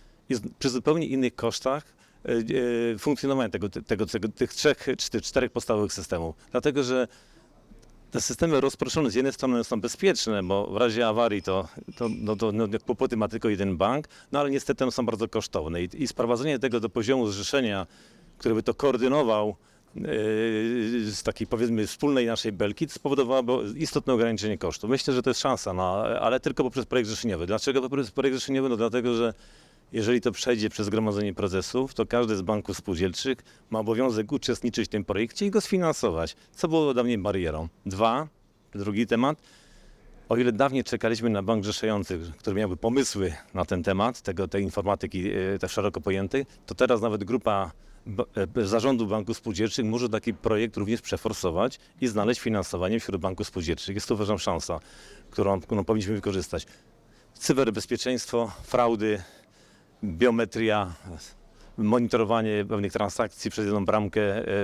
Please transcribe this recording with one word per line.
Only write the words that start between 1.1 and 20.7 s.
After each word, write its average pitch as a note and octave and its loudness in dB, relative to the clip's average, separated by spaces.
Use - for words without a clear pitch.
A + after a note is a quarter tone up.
kosztach, C3 -2
e, - -4
e, G#2+ -4
funkcjonowania C3+ 0
tego, G2 -4
tego, G#2+ -2
tego, A2 -2
tych - -2
trzech - 2
czy - -6
tych G#2+ -2
czterech - 0
podstawowych G#2+ 0
systemów. E2+ -4
Dlatego, C3+ 0
że B2+ 0
te A#2+ -2
systemy C#3+ 2
rozproszone C3+ 0
z G2 -8
jednej B2+ 2
strony B2 0
są A2+ -2
bezpieczne, A2+ 0
bo G2 2
w G2 -4
razie A#2 4
awarii G#2+ 2
to, F#2+ 0
to, A#2 -2
no, G#2+ -2
to, G#2+ 0
no, A2 2
kłopoty B2 0
ma G#2+ 2
tylko A2+ -2
jeden G2 0
bank, B2 0
no C#3 2
ale C#3+ 2
niestety C3+ 0
one B2 2
są B2 -2
bardzo A2 0
kosztowne F2 -2
i, A2 -6
i B2 0
sprowadzenie B2 0
tego A#2+ 2
do G#2+ -2
poziomu A#2+ 2
zrzeszenia, G2+ 0
który A#2 0
by A2 2
to A#2 0
koordynował, A#2+ 2
e, - -8